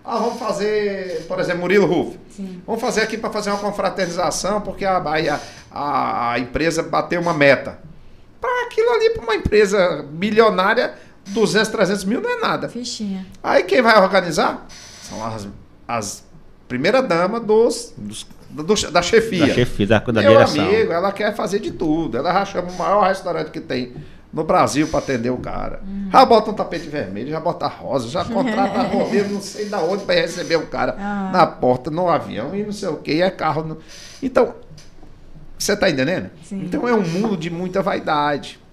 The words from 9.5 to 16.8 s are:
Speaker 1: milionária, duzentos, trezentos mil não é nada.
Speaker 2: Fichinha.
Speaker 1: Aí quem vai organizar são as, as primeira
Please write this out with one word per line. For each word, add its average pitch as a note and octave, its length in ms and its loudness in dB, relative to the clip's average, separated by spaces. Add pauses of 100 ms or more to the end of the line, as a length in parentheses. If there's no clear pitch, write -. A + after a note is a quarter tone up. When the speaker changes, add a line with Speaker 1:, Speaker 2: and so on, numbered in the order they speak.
Speaker 1:
milionária, G#3+ 800 2 (340)
duzentos, G3+ 420 2
trezentos F#3+ 360 0
mil A#3 160 0
não A#4 80 -4
é B4 100 -2
nada. F#3+ 300 -2
Speaker 2:
Fichinha. G3+ 560 -8 (180)
Speaker 1:
Aí C#4+ 200 4
quem F4+ 180 2
vai A3+ 200 8
organizar F#3+ 680 0 (340)
são G#2+ 240 -10
as, A2 220 -8 (400)
as A2 360 -6 (440)
primeira E3+ 340 2